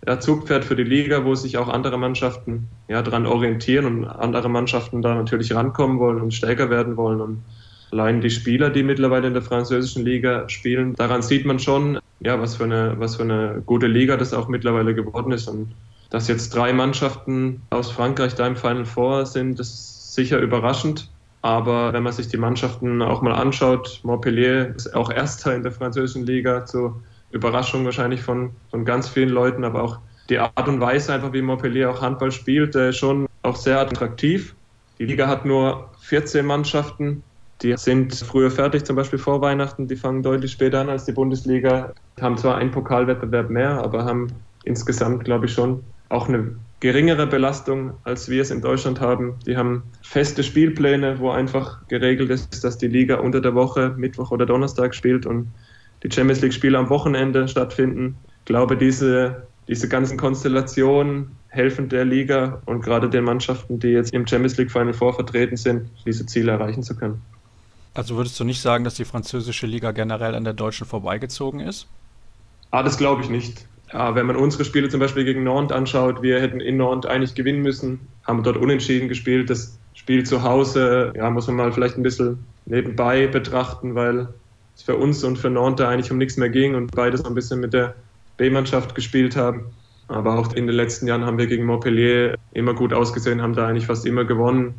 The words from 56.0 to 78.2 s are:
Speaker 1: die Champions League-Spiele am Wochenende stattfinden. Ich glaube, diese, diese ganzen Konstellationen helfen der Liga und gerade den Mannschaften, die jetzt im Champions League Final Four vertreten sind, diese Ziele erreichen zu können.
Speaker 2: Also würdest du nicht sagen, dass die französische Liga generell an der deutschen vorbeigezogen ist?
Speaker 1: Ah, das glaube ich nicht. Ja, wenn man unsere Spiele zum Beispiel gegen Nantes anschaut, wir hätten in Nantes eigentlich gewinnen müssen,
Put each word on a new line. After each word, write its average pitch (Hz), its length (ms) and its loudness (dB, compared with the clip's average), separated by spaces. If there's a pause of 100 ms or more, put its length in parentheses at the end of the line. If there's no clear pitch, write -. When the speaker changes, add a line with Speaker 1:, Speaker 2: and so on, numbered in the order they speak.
Speaker 1:
die - 100 -4
Champions 131 300 4
League-Spiele 135 380 4
am 123 100 0
Wochenende 135 580 2
stattfinden. 131 720 -2 (220)
Ich - 60 -20
glaube, 123 300 2
diese, 127 680 2 (240)
diese 120 200 -2
ganzen 131 300 0
Konstellationen 135 1120 2 (200)
helfen 131 380 0
der 127 160 0
Liga 131 600 2
und 120 160 -4
gerade 117 280 2
den 120 160 2
Mannschaften, 123 540 -2
die 120 100 2
jetzt 120 220 4
im 123 140 0
Champions 123 320 2
League 123 140 0
Final 120 220 0
Four 123 200 2
vertreten 120 440 0
sind, 120 300 0 (160)
diese 113 220 -4
Ziele 113 260 0
erreichen 110 300 -2
zu 117 140 -8
können. 110 260 -6 (720)
Speaker 2:
Also 117 240 -6
würdest 123 220 -4
du 123 40 -2
nicht 123 160 -2
sagen, 120 240 2
dass 120 120 -4
die 120 100 -6
französische 117 640 -6
Liga 113 240 -4
generell 110 420 -4
an 113 120 -4
der 110 80 -4
deutschen 107 340 -6
vorbeigezogen 113 720 -6
ist? 175 280 -10 (840)
Speaker 1:
Ah, 127 100 2
das 131 160 0
glaube 139 240 2
ich 117 80 -6
nicht. - 380 -6 (260)
Ja, 117 220 0
wenn 123 100 2
man 127 120 0
unsere 143 260 2
Spiele 139 240 0
zum 135 140 0
Beispiel 135 240 2
gegen 131 180 0
Nantes 135 320 0
anschaut, 127 460 0
wir 127 180 4
hätten 127 220 -2
in 131 160 0
Nantes 131 340 0
eigentlich 131 240 0
gewinnen 139 260 0
müssen, 135 380 -2 (240)